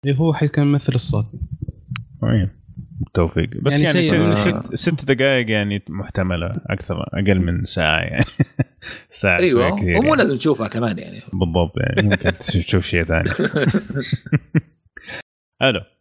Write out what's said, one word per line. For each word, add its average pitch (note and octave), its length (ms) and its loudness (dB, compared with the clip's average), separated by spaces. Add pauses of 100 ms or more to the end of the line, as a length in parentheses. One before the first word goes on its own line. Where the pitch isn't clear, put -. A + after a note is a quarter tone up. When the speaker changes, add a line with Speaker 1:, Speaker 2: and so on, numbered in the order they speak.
Speaker 1:
إيه، C#3 80 2
هو D#3 200 2
حيكمل D3 320 2
يمثل C#3+ 280 2
الصوت. A2 320 0 (960)
Speaker 2:
طيب. A2+ 260 2 (520)
بالتوفيق. E2 500 0 (120)
بس C#3 100 2
Speaker 1:
يعني D3 120 4
Speaker 2:
يعني E3 240 2
Speaker 1:
سيء. E3+ 260 4
Speaker 2:
ست، - 200 2
Speaker 3:
آه. - 80 -6
Speaker 2:
ست، - 120 -12
ست D#3+ 380 -2
دقائق B2+ 380 2
يعني G2+ 380 0
محتملة، F#2 640 -2 (140)
أكثر، - 360 -4 (100)
أقل F#2+ 280 2
من F2 240 0
ساعة D#2+ 360 0
يعني. E2 240 0 (500)
<laughs> - 360 -20
ساعة F2+ 280 0
Speaker 3:
أيوة. D3+ 380 4
Speaker 2:
كثير - 200 2
Speaker 3:
ومو A#3 80 4
Speaker 2:
يعني. D#4 120 4
Speaker 3:
لازم D#3+ 200 2
تشوفها A#2+ 320 0
كمان A2+ 300 -2
يعني. - 220 -14 (120)
Speaker 2:
بالضبط F2 460 0
يعني، - 300 0
ممكن G2+ 300 0
تش-، - 280 -2
تشوف F#2 200 0
شيء E2+ 180 0
ثاني. E2 200 0
<laughs> - 60 -2 (2250)
حلو. A#2+ 200 2 (200)